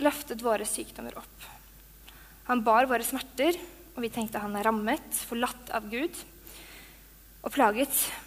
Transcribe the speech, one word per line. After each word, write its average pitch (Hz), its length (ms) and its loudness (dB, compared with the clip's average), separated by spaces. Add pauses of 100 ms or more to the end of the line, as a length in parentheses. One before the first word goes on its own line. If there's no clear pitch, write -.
løftet 285 400 0
våre 214 240 2
sykdommer - 560 -8
opp. - 280 -18 (1000)
Han 247 160 4
bar 240 240 8
våre 233 160 2
smerter, 285 540 0 (340)
og 247 80 -6
vi 226 120 -2
tenkte: 220 280 -4
"Han 208 160 -4
er 202 80 -2
rammet, 220 640 0
forlatt 233 460 -4
av 214 160 -4
Gud 277 260 -4 (1300)
og - 100 -6
plaget." 240 480 4 (260)